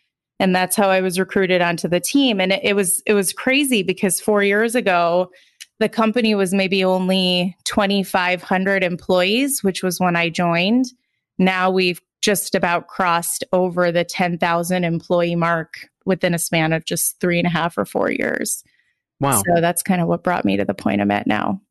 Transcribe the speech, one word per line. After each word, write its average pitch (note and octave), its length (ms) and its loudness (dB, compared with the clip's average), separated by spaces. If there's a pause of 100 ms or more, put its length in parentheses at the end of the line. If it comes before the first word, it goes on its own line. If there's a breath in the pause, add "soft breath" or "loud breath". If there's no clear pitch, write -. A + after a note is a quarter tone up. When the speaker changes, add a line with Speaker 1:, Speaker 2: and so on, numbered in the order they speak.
(400)
Speaker 1:
and F#3+ 140 2
that's F#3 220 0
how G3+ 140 4
I F#3+ 100 4
was F#3 200 -2
recruited F#3 420 0
onto F3 260 -2
the F3 120 0
team. B3 400 0
And F#3 120 0
it, F#3+ 100 0
it G#3 120 0
was, G3 320 0
it G#3+ 80 4
was G3+ 180 0
crazy C4 520 0
because F3+ 360 -2
four G#3 220 2
years G#3 320 2
ago, F3+ 560 2 (480 loud breath)
the G#3+ 100 0
company A3 460 0
was F#3+ 180 0
maybe F#3+ 320 0
only F#3 800 0
twenty-five F#3+ 800 0
hundred F#3+ 400 0
employees, F#3 800 0
which F#3+ 200 -2
was F#3 160 -4
when F3+ 160 2
I E3+ 140 0
joined. F3+ 580 0 (520)
Now F#3 320 2
we've F#3 320 0 (180)
just - 340 -2
about E3+ 340 0
crossed E3+ 600 -2
over F3+ 400 2
the E3+ 140 0
ten F3 320 -2
thousand F3 480 0
employee E3+ 520 0
mark E3 520 -2 (160)
within F3+ 300 0
a E3+ 40 -2
span D#3+ 360 0
of D#3+ 100 -4
just - 340 -4
three F3 200 0
and F3 80 0
a F3 40 0
half E3 280 -2
or G3 80 -2
four - 240 -2
years. - 520 -4 (580)
Speaker 2:
Wow. C#3 260 2
Speaker 1:
So E3+ 160 2
that's F3 200 -2
kinda F3+ 220 0
what E3+ 180 -2
brought F3+ 220 -2
me - 140 0
to F#3+ 80 -2
the G3 80 -4
point G3+ 260 -2
I'm G2+ 100 0
at G2+ 160 -2
now. F#3+ 440 -2